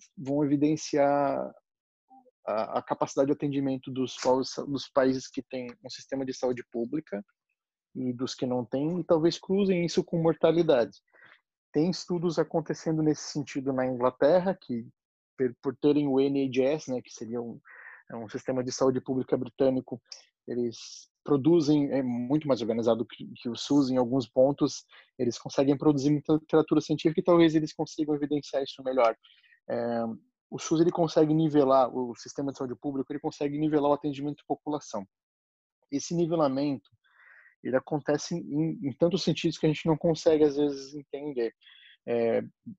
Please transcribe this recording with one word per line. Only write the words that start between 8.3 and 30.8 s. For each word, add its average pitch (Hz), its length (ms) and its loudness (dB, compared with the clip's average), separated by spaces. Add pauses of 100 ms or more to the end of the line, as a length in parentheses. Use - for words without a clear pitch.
que - 100 -6
não 123 200 -4
têm, 151 360 -4
e 156 40 -6
talvez 165 340 2
cruzem 190 460 0
isso 170 180 0
com 170 180 -4
mortalidade. 160 800 2 (720)
Tem 151 160 2
estudos 175 500 -2
acontecendo 160 640 -2
nesse 151 280 2
sentido 139 420 -6
na 127 140 0
Inglaterra, 139 760 2
que 120 260 -8 (520)
per-, 127 240 0
por 135 140 -4
terem 147 320 2
o 131 120 4
N 139 240 2
H 131 200 0
S, 151 260 -2
né, 123 100 -4
que - 100 -20
seria 117 300 -8
um, 117 180 -12 (520)
é 120 60 -12
um 113 120 -12
sistema 131 340 -4
de 123 100 -6
saúde 131 280 2
pública 131 380 -2
britânico, 127 640 -2 (440)
eles 120 640 -8 (160)
produzem, 147 680 4
é 131 120 0
muito 127 440 -2
mais 127 140 0
organizado 113 460 0
que, - 200 -16 (100)
que - 120 -10
o 117 80 -6
sus 143 320 2
em 127 80 0
alguns 123 320 0
pontos, 135 560 2 (340)
eles 120 200 -2
conseguem 143 360 0
produzir 143 360 2
muita 147 240 2
literatura 156 480 2
científica 160 380 0
e - 40 -12
talvez 170 300 6
eles 156 180 0
consigam 151 420 -4
evidenciar 143 480 -4
isso 135 200 -12
melhor. 131 340 2 (540)
É, 120 340 -2 (460)
o - 80 -10
sus, 160 240 0